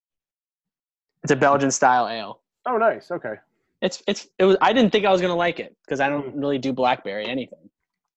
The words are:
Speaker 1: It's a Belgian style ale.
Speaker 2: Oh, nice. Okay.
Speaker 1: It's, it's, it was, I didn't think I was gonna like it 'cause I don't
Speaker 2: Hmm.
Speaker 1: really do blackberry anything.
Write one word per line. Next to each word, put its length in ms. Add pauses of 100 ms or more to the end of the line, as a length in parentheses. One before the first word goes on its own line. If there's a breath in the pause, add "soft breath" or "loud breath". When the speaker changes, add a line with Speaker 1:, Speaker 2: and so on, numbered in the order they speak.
(1200)
Speaker 1:
It's 100
a 40
Belgian 340
style 380
ale. 320 (260)
Speaker 2:
Oh, 100
nice. 340
Okay. 240 (460)
Speaker 1:
It's, 260
it's, 220 (100)
it 60
was, 160
I 120
didn't 200
think 120
I 80
was 80
gonna 160
like 240
it 160 (120)
'cause 120
I 80
don't 240
Speaker 2:
Hmm. 80
Speaker 1:
really 180
do 140
blackberry 540
anything. 440 (460)